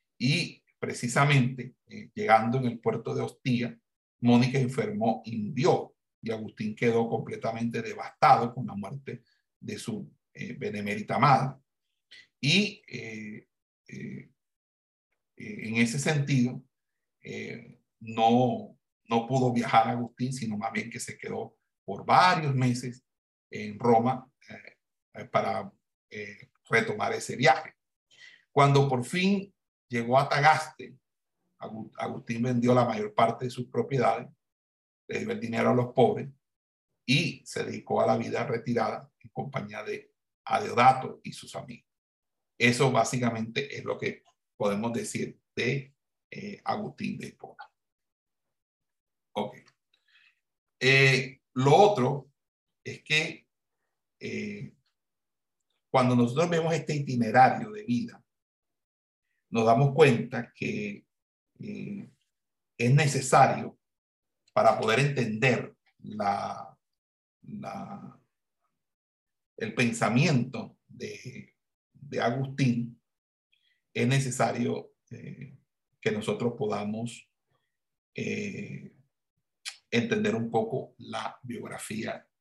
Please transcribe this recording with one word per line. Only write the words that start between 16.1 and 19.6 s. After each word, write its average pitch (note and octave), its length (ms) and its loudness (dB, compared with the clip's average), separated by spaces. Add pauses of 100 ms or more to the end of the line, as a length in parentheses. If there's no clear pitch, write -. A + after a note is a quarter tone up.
eh, - 580 -14 (220)
no, A#2 760 2 (280)
no A#2 200 0
pudo B2+ 280 2
viajar A#2 340 4